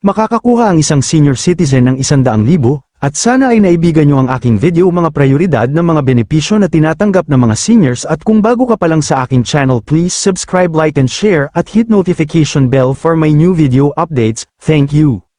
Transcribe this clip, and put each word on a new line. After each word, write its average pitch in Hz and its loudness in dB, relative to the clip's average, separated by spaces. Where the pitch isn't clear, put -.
makakakuha 220 0
ang 160 2
isang 143 0
senior 143 0
citizen 139 0
ng 131 0
isandaang 131 0
libo. 139 0
At 143 -4
sana 254 0
ay 226 2
naibigan 165 2
nyo 135 2
ang 127 -4
aking 123 0
video, 170 2
mga 170 -2
prioridad 139 0
ng 160 -2
mga 160 0
benepisyo 135 0
na 202 2
tinatanggap 165 0
ng 139 0
mga 117 2
seniors, 165 0
at 156 -6
kung 220 2
bago 240 0
ka 226 -2
pa 175 -2
lang 160 0
sa 135 -2
aking 123 0
channel, 131 -2
please 170 -2
subscribe, 180 -2
like 156 -2
and 131 0
share 160 -2
at 170 -4
hit 226 0
notification 160 0
bell 135 0
for 165 -2
my 160 0
new 156 2
video 143 2
updates. 120 -4
Thank 147 0
you. 143 0